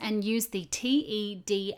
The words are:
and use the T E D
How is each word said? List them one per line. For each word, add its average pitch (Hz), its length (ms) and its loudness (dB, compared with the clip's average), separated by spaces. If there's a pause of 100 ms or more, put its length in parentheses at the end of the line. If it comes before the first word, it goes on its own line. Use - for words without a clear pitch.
and 214 240 0
use 226 220 2
the 185 180 -4
T - 240 -2
E 214 460 2
D 196 420 0